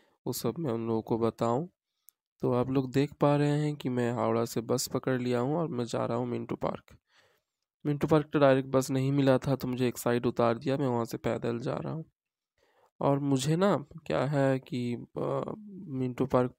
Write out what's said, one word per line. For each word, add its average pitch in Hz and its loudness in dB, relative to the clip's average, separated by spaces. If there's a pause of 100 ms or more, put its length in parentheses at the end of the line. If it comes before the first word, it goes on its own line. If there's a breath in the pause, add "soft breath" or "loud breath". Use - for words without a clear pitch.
(260 soft breath)
वो 131 -2
सब 117 -4
मैं 151 -2
उन 113 -4
लोगों 113 0
को 117 0
बताऊं। 117 0 (720)
तो 131 0
आप 123 0
लोग 131 0
देख 139 2
पा 147 4
रहे 147 2
हैं 147 0
कि 139 -6
मैं 123 0
हावड़ा 113 0
से 117 -4
बस 123 -2
पकड़ 131 -2
लिया 123 0
हूं 139 0
और 165 -2
मैं 123 -4
जा 117 -4
रहा 120 -2
हूं 123 -2
मिंटू 117 -6
पार्क। - -6 (880 soft breath)
मिंटू 147 -2
पार्क 151 4
तो 156 2
डायरेक्ट 135 6
बस 131 2
नहीं 135 0
मिला 135 6
था, 135 -2
तो 123 -4
मुझे 123 0
एक 117 -4
साइड 120 0
उतार 117 2
दिया, 135 -2
मैं 143 0
वहां 120 0
से - -8
पैदल 117 -4
जा 135 -6
रहा 151 -6
हूं। 156 -8 (960 soft breath)
और 139 2
मुझे 139 2
ना 180 2 (220)
क्या 143 0
है 135 2
कि, 123 -6
अ, 139 -6 (320)
मिंटू 127 -2
पार्क 127 2